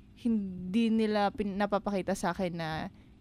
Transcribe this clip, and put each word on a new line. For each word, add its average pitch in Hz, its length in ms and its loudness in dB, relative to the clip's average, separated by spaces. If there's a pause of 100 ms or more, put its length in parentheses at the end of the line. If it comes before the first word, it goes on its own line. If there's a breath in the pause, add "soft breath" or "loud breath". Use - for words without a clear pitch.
(160)
hindi 202 720 0
nila 214 400 4
pin-, 202 260 -4
napapakita 202 580 0
sa 185 200 0
akin 180 200 -2
na 165 160 -4 (520 soft breath)